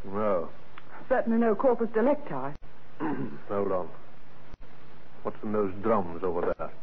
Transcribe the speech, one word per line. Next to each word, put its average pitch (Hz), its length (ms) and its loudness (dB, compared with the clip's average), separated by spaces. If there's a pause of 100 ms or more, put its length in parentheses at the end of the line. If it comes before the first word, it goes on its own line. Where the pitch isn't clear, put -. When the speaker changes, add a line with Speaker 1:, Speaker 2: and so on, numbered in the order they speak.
Speaker 1:
Well. 101 460 0 (580)
Speaker 2:
Certainly 226 300 4
no 226 180 4
corpus 233 380 4
delicti. 190 600 2 (460)
Speaker 1:
<clears throat> - 0 - (480)
Hold 98 240 0
on. 87 160 0 (1300)
What's - 200 -2
in 107 100 0
those 101 200 2 (100)
drums 95 400 2
over 85 360 0
there? 80 120 -4 (120)